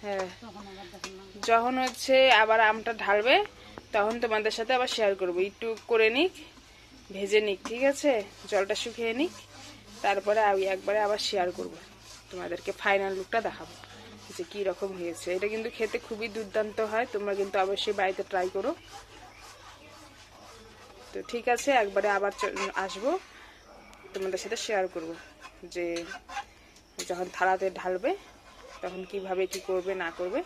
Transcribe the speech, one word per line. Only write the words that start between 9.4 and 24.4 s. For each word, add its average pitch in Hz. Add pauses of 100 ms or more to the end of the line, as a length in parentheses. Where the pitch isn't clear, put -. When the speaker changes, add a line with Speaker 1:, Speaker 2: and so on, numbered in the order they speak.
Speaker 1:
তারপরে 202 (100)
আমি 190 (120)
একবারে 196
আবার 208
শেয়ার 180
করবো, 175 (540)
তোমাদেরকে 180 (100)
ফাইনাল 196
লুকটা 190
দেখাবো 165 (600)
যে 185
কী 202 (100)
রকম 196 (100)
হয়েছে। 170 (100)
এটা 202
কিন্তু 220
খেতে 214 (100)
খুবই 226
দুর্দান্ত 214 (140)
হয়, 226 (100)
তোমরা 202
কিন্তু 196 (100)
অবশ্যই 202
বাড়িতে 190
ট্রাই 185
করো। 196 (2500)
তো 196 (140)
ঠিক 233 (100)
আছে, 240 (140)
একবারে 196 (100)
আবার 202
চ-, 202 (300)
আসবো, 196 (1040)
তোমাদের 190